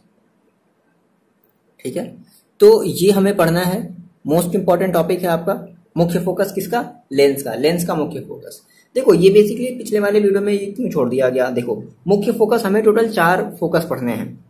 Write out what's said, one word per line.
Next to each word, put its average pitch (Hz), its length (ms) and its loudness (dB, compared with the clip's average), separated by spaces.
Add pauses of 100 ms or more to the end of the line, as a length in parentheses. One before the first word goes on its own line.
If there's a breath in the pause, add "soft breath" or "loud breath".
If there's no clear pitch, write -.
(1800)
ठीक 127 140 -8
है, - 200 -10 (420 soft breath)
तो 208 240 8
ये 185 280 0
हमें 196 240 2
पढ़ना 170 260 0
है। 185 360 -6 (300)
Most 170 220 0
important 180 440 0
topic 175 260 0
है 185 80 -4
आपका 170 400 -4 (300)
मुख्य 170 220 0
focus। 190 320 -2
किसका? - 420 -6 (180)
लेंस 139 320 2
का। 117 100 -8
लेंस 147 320 0
का 185 100 -4
मुख्य 147 240 -6
focus। - 420 -18 (340 soft breath)
देखो, 247 180 4
ये 175 160 6
basically 240 480 2
पिछले 208 220 -4
वाले 208 200 0
video 202 220 2
में 202 120 -2
ये 196 120 -4
क्यों 131 240 -6
छोड़ 127 200 -2
दिया 127 200 0
गया? 127 200 0
देखो, 120 340 -6 (240)
मुख्य 202 240 2
focus, 220 340 0
हमें 202 180 0
total 220 260 4
चार 185 500 0
focus 170 300 -2
पढ़ने 120 220 -4
हैं। - 380 -10